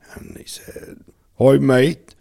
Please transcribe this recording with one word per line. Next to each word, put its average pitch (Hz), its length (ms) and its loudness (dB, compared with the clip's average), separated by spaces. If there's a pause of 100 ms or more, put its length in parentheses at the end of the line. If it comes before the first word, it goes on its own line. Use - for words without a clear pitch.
(120)
And - 240 -20
he - 80 -20
said, - 580 -20 (360)
Hi, 135 180 4
mate. 135 640 0